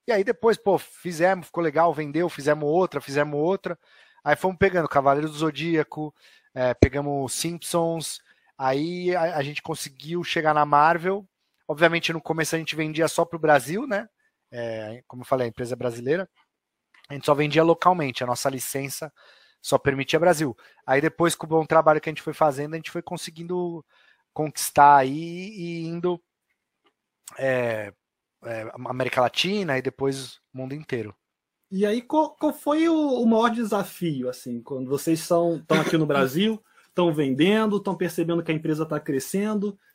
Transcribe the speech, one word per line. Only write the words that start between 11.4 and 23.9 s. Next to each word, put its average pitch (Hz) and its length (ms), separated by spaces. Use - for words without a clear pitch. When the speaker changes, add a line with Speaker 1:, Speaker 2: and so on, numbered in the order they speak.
Speaker 1:
Obviamente 160 440
no 165 80
começo 160 340
a 165 40
gente 160 160
vendia 156 340
só 170 160
pro 165 140
Brasil, 151 480
né? 220 220
É, 113 560
como 123 160
eu 120 40
falei, 131 200
a 117 40
empresa 123 240
é - 20
brasileira. 123 520
A 143 60
gente 135 120
só 147 80
vendia 147 280
localmente, 165 640
a - 20
nossa 123 220
licença 139 640
só - 180
permitia 139 400
Brasil. 156 380
Aí 135 140
depois, 160 360
com - 100
o - 20
bom 160 160
trabalho 156 360
que - 80
a 156 40
gente 151 100
foi 156 120
fazendo, 151 400
a - 20
gente 160 140
foi 170 120
conseguindo 170 840